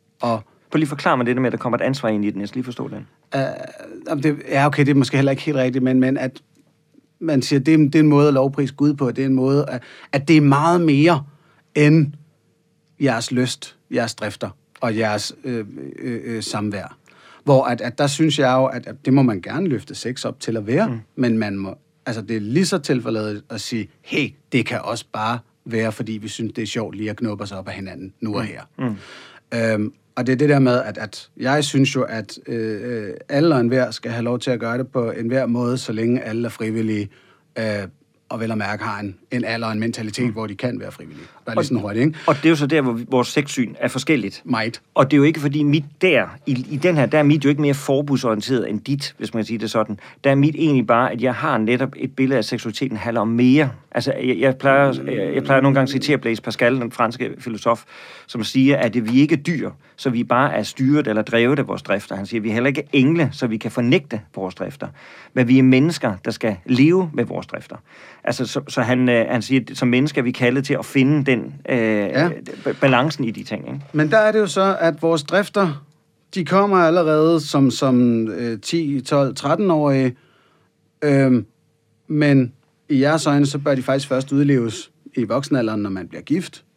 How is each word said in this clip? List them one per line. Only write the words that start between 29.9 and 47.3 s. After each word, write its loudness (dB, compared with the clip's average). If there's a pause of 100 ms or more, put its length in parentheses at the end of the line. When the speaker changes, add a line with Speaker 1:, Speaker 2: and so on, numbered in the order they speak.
Speaker 1:
og -4
det 2
er 0
det 4
der 4
med, 4
at, -10
at -14
jeg 0
synes 2
jo, 0
at, -8
øh, -6 (260)
øh, -10 (160)
alle 4
og 2
enhver 2
skal -10
have -4
lov -2
til -4
at -2
gøre -4
det -4
på -2
enhver -2
måde, 0
så -8
længe 0
alle -6
er -6
frivillige, -4 (500)
øh, -4 (640)
og -8
vel -4
at -4
mærke -6
har -6
en, -10 (160)
en -4
alder -6
og -4
en -4
mentalitet, -4
Speaker 2:
Mm. -2
Speaker 1:
hvor -8
de -12
kan -6
være -12
frivillige. -18 (180)
Bare -8
Speaker 2:
Og 0
Speaker 1:
lige -2
sådan -2
hurtigt, 0
ikke? 0 (100)
Speaker 2:
og 4
det -2
er 6
jo 6
så 0
der, 2
hvor 0
vi, -6
vores 2
sexsyn -4
er -2
forskelligt. -2
Speaker 1:
Meget. -4 (120)
Speaker 2:
Og 6
det 2
er 8
jo 8
ikke 4
fordi 0
mit 2 (180)
der, 2 (180)
i, -2
i -6
den 2
her, 2
der 2
er 4
mit 4